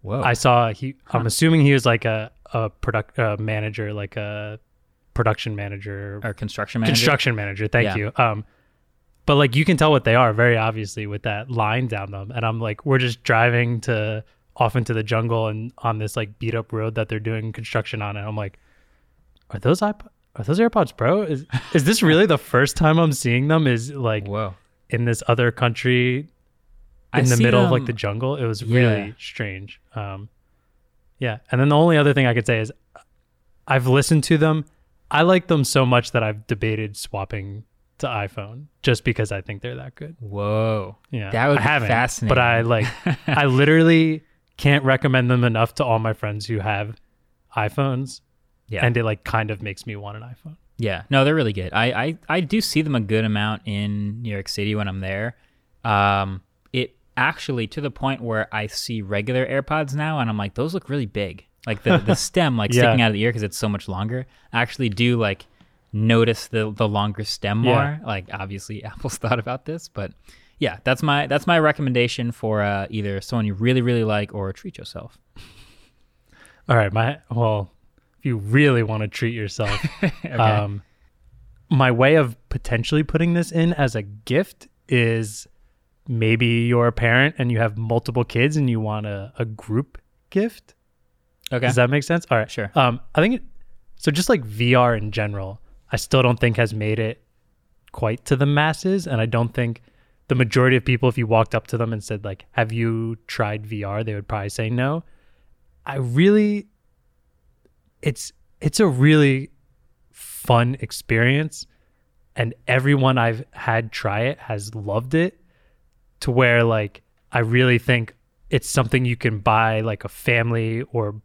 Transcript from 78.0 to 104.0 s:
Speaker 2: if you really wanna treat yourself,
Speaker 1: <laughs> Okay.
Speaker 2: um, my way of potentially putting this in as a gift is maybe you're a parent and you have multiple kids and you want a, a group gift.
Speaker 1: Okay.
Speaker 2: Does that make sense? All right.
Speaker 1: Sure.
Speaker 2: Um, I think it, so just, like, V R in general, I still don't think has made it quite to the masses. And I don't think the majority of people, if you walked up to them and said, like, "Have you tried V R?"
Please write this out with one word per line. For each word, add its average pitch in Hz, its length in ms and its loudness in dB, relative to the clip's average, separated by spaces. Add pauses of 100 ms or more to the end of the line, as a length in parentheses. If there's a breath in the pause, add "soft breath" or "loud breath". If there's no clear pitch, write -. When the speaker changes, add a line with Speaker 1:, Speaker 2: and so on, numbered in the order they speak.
Speaker 2:
if - 80 -8
you 120 120 -2
really 120 440 4
wanna 107 260 -4
treat 117 260 -4
yourself, 104 500 -4 (100)
Speaker 1:
<laughs> - 80 -6
Okay. 165 300 -4
Speaker 2:
um, 107 500 2 (880)
my 131 200 4
way 131 260 4
of 127 200 2 (120)
potentially 135 540 -2
putting 170 320 0
this 170 180 -2
in 170 220 2
as 139 200 0
a 107 80 -4
gift 107 640 -4 (200)
is 113 580 0 (640)
maybe 113 380 2
you're 120 420 2
a 117 40 0
parent 123 460 2
and 123 120 0
you 113 80 0
have 110 200 0
multiple 117 460 0
kids 143 320 0
and 139 120 2
you 117 120 0
want 107 260 -4
a, 101 320 -10
a 120 60 -2
group 110 540 -6 (320)
gift. - 440 -4 (800)
Speaker 1:
Okay. 123 140 0
Speaker 2:
Does 120 100 2
that 123 140 4
make 143 120 2
sense? 170 280 -2
All 120 80 4
right. 107 120 -2
Speaker 1:
Sure. 101 240 -6
Speaker 2:
Um, 123 260 2 (140)
I 156 60 2
think 220 160 2
it, - 60 -8 (540)
so - 140 0
just, 160 180 0
like, 180 160 2
V 117 300 0
R 123 220 4
in 107 160 -4
general, 104 480 -6 (320)
I 123 40 -2
still 131 260 2
don't 123 180 4
think 117 160 2
has 113 180 2
made 107 240 -2
it 113 240 -6 (720)
quite 113 340 -4
to 139 100 2
the 139 100 2
masses. 160 600 0
And 127 140 -2
I 113 60 0
don't 117 280 0
think 117 280 -4 (460)
the 131 60 2
majority 127 420 4
of 117 80 0
people, 127 240 2
if 120 100 0
you 117 80 -2
walked 113 280 2
up 110 140 -4
to 120 100 -6
them 113 140 -2
and 107 100 -8
said, 107 220 -10
like, 98 280 -12
"Have 113 200 0
you 113 440 -2 (100)
tried 107 400 -4
V 104 180 -8
R?" 101 180 -4